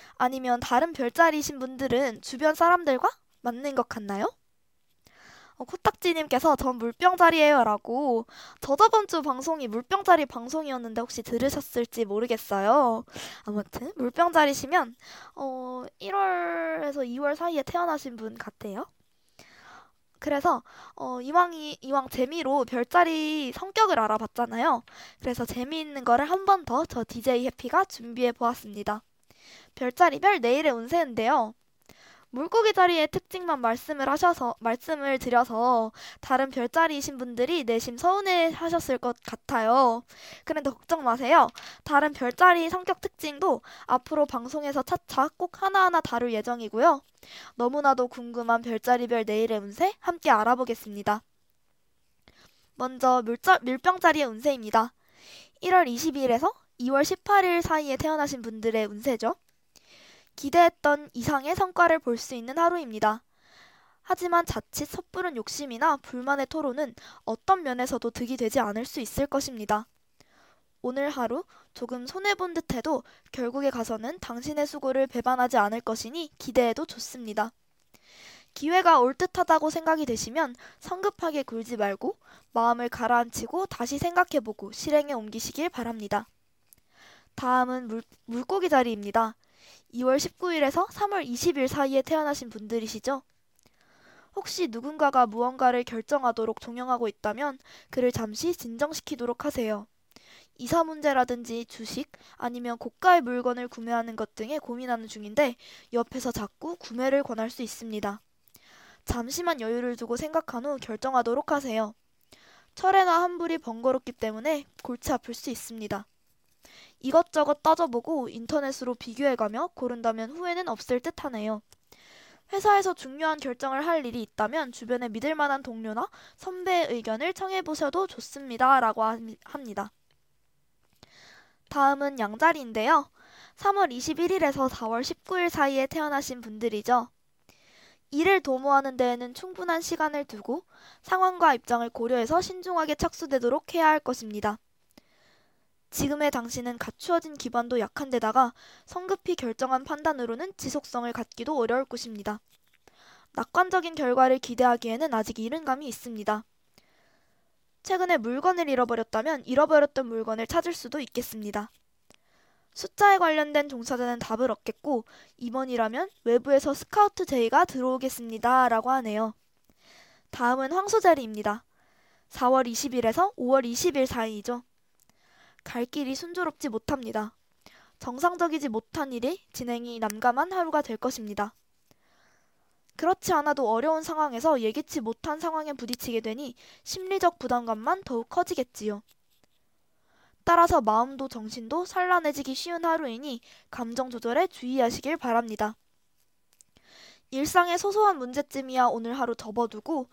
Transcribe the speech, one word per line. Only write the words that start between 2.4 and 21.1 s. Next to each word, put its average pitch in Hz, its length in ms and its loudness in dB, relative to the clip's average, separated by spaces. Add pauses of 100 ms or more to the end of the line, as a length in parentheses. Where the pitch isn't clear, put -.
사람들과 339 540 4 (340)
맞는 254 320 -6
것 262 140 0
같나요? 202 380 -4 (1300)
어, 254 80 -12
코딱지님께서 320 920 0
"전 254 220 -2
물병 349 380 2
자리예요."라고, 277 1080 4 (340)
저 277 160 -2
저번 427 300 6
주 330 160 -2
방송이 277 460 -4
물병 254 360 -2
자리 330 200 8
방송이었는데 247 800 -6
혹시 233 200 -8
들으셨을지 240 840 -2
모르겠어요. 220 960 2 (400)
아무튼 214 520 -8
물병 320 360 0
자리시면, 277 600 2 (400)
어, 254 500 -8 (140)
일월에서 339 1080 -2
이월 277 320 -2
사이에 330 260 -2
태어나신 311 540 -4
분 220 220 -10
같아요. 220 480 -10 (1300)
그래서, 294 440 0 (340)
어, 254 260 -8